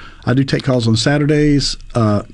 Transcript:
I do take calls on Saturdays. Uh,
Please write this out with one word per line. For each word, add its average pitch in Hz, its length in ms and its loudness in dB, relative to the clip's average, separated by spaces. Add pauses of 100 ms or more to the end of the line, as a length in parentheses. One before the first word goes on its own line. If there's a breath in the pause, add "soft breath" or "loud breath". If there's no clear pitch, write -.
(260 loud breath)
I 123 80 0
do 135 100 2
take 135 200 -2
calls 127 240 0
on 110 80 4
Saturdays. 147 840 0 (160)
Uh, 107 300 0 (100)